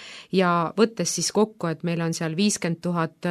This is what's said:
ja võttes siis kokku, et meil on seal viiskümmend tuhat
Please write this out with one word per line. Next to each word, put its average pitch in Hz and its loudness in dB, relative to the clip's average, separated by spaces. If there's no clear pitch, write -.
ja 175 2
võttes 226 2
siis - -2
kokku, 214 0
et 160 -6
meil 170 -2
on 165 -2
seal 160 -4
viiskümmend 185 0
tuhat 175 -2